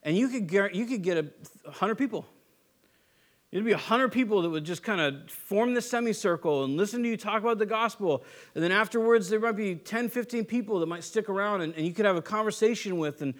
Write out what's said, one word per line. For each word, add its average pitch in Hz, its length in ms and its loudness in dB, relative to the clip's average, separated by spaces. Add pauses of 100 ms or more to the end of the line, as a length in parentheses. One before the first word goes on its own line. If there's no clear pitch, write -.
and 156 120 0
you 247 140 4
could 233 180 -4
gar-, 196 240 2
you 202 140 -2
could 226 160 -4
get 175 160 2
a - 540 -8
hundred 202 240 0
people. 226 300 -4 (1300)
It'd 190 120 -2
be 226 80 2
a 175 60 4
hundred 247 340 2
people 214 300 2
that 170 80 0
would 156 140 -4
just 170 200 -6
kinda 147 440 0
form 233 480 0
the 233 80 0
semicircle 180 800 0
and 135 120 -2
listen 208 280 0
to 233 40 0
you 226 80 0
talk 208 240 -2
about 226 200 0
the 214 80 0
gospel. 208 580 0 (300)
And 160 80 0
then 175 80 2
afterwards, 226 580 4
there 214 100 2
might 226 120 0
be 196 240 -2
ten, 226 340 -4
fifteen 240 340 -4
people 214 360 -2
that 160 80 0
might 170 160 -6
stick 214 260 -4
around 196 320 0
and, 160 140 -4
and 160 100 -2
you 175 80 -2
could 208 120 2
have 190 100 6
a 165 80 -2
conversation 214 720 0
with 151 240 -4
and 135 180 -2